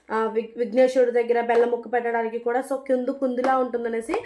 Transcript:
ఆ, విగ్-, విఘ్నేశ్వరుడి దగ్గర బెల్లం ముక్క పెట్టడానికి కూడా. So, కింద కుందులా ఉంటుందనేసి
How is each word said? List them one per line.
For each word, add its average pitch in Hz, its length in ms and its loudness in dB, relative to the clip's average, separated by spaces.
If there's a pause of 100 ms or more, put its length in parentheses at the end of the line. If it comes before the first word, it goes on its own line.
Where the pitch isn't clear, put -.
(100)
ఆ, 220 140 0
విగ్-, 220 340 -4
విఘ్నేశ్వరుడి 247 540 4
దగ్గర 233 280 2
బెల్లం 233 300 4
ముక్క 233 220 -4
పెట్టడానికి 233 460 -2
కూడా. 240 220 0
So, - 160 -4
కింద 254 320 0
కుందులా 254 500 0
ఉంటుందనేసి 233 560 -2 (100)